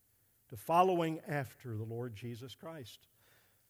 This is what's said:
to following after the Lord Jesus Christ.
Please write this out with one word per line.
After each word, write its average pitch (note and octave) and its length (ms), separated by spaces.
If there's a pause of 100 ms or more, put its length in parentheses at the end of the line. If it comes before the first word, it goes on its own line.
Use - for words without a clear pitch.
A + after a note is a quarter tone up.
(500)
to A2+ 80
following E3+ 640
after C3+ 540
the G#2+ 80
Lord A#2 320
Jesus A#2+ 380
Christ. D#3 540 (640)